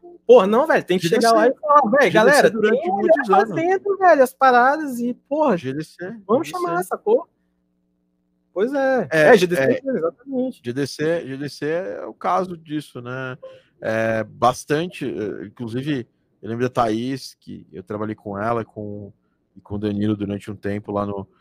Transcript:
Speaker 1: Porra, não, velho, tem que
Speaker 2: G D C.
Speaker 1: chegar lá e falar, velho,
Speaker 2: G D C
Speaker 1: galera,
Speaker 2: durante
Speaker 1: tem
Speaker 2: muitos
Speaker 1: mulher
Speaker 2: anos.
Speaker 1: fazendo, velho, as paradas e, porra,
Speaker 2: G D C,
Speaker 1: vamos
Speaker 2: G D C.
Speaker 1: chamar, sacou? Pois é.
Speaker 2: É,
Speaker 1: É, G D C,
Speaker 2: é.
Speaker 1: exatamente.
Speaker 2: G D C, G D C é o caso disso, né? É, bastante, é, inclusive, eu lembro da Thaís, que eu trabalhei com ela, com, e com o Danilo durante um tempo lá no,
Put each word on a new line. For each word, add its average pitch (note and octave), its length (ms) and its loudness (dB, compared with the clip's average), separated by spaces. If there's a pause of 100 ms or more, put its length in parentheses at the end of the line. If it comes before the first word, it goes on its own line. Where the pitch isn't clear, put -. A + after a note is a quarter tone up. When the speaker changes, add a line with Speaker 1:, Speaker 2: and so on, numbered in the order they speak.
(260)
Speaker 1:
Porra, A3+ 200 10
não, B3 200 2
velho, B3+ 160 2
tem F#3 160 -2
que E3+ 80 -2
Speaker 2:
G E3+ 100 2
D - 40 2
C. - 0 -
Speaker 1:
chegar A3+ 160 4
lá A3 120 4
e C4+ 60 2
falar, D4 360 2
velho, C#4 140 4
Speaker 2:
G - 20 4
D F3 40 0
C - 20 0
Speaker 1:
galera, A#3+ 380 6
Speaker 2:
durante A3 300 0
Speaker 1:
tem F4+ 120 -4
Speaker 2:
muitos G4+ 360 2
Speaker 1:
mulher G4 140 4
Speaker 2:
anos. A4 80 -4
Speaker 1:
fazendo, F#4+ 480 -2
velho, E4 240 6
as B3 100 2
paradas C4 680 2
e, A#3+ 140 -4 (160)
porra, C#4+ 300 0
Speaker 2:
G C3 160 -8
D D#3 100 -8
C, - 120 -20 (300)
Speaker 1:
vamos C4 200 0
Speaker 2:
G D4+ 80 -10
D F4+ 40 -8
C. F4 60 -4
Speaker 1:
chamar, F4 200 -4
sacou? E4+ 440 -2 (1200)
Pois A3+ 200 -2
é. C4 400 -2
Speaker 2:
É, D#3 160 6
Speaker 1:
É, A#3+ 80 10
G F3+ 100 2
D F3 100 -4
C, C3+ 60 0
Speaker 2:
é. - 220 0
Speaker 1:
exatamente. B3+ 800 -6
Speaker 2:
G B2 80 -6
D C3+ 140 -4
C, D#3+ 400 -4
G C3+ 100 -12
D C#3+ 120 -10
C - 180 -10
é F3+ 400 -6
o - 80 -14
caso F#3 420 -4
disso, D3+ 460 -12
né? B2+ 340 -10 (440)
É, A2 440 -2
bastante, C#3 800 -4
é, F2 420 -8
inclusive, B2 600 -8 (340)
eu G#2 80 -14
lembro A#2 160 -4
da B2 60 -2
Thaís, B2 640 -4
que G2 380 -20
eu F#2 100 -14
trabalhei G#2+ 320 -8
com G2+ 240 -10
ela, A2+ 260 -2
com, G#2 480 -14 (440)
e G2 40 -20
com - 140 -12
o G#2 40 -8
Danilo G#2 380 -2
durante G2+ 340 -8
um G2+ 60 -14
tempo G2+ 360 -8
lá G2+ 120 -2
no, G2+ 240 -8 (120)